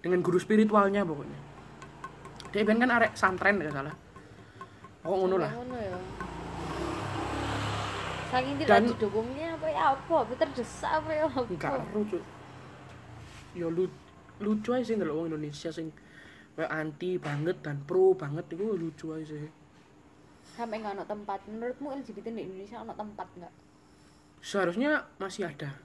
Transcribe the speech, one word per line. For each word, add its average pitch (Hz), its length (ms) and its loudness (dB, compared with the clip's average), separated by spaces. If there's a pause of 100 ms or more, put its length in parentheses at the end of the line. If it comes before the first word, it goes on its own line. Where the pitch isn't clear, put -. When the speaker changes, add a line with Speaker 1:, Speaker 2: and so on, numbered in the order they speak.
Speaker 1:
dengan 180 200 4
guru 175 160 4
spiritualnya 202 640 6
pokoknya. 147 360 -6 (1120)
Dia 208 100 4
kan, 214 160 6
kan 247 100 6
arek 233 240 6
santren, 190 460 4
nggak 147 160 -2
salah. 147 200 -4 (1080)
Pokok 185 200 2
ngono 190 160 4
lah. 165 160 2
Speaker 2:
Ngono 247 220 -6
ya. 185 200 -4 (2250)
Saking 254 320 0
tidak 294 160 2
Speaker 1:
Dan 208 160 10
Speaker 2:
didukungnya 226 640 0
apa 311 160 -4
ya 294 100 0 (140)
apa? 330 200 0 (120)
Apa 247 80 -4
terdesak - 640 -2
apa 311 160 -4
ya 302 160 2
apa? 254 160 -2
Speaker 1:
Enggak 160 320 -2
ero, 208 200 -2 (120)
Cuk. 175 120 -2 (1300)
Ya 170 160 -2
lu-, 180 280 0 (440)
lucu 214 320 0
aja 254 80 2
sih 226 160 0
ndelok 156 160 0
wong 165 160 -2
Indonesia 151 400 -6
sing 160 240 -8 (640)
kayak 160 80 0
anti 156 480 -2
banget 156 480 0
dan 143 240 -4
pro 185 320 8
banget, 151 320 -4
iku 202 240 0
lucu 160 400 -4
aja 160 80 -6
sih. 151 280 -8 (920)
Speaker 2:
Sampai 226 400 -6
nggak 196 160 -4
ono 160 80 -6
tempat. 202 400 -6
Menurutmu 240 480 -6
L 277 80 -6
G 226 80 -12
B 185 80 -10
T - 160 -10
di 202 80 -6
Indonesia 202 400 -10
ono 226 80 -10
tempat 208 400 -10
nggak? 175 220 -16 (920)
Speaker 1:
Seharusnya 208 640 2 (160)
masih 190 240 -4
ada. 143 240 -8 (140)